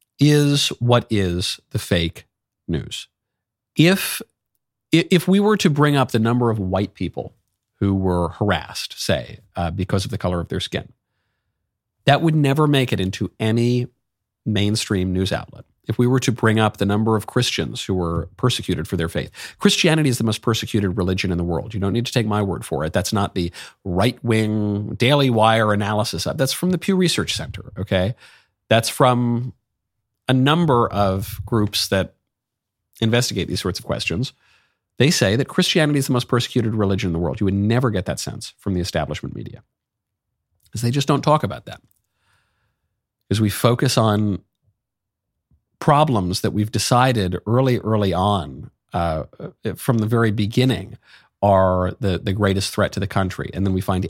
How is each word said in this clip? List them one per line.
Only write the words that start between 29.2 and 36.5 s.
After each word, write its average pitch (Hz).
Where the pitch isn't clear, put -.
a 127
number 135
of 98
groups 104
that 95
investigate 113
these 87
sorts 90
of -
questions. -
They 135
say 104
that 135
Christianity 151
is 135
the 143
most 123
persecuted 113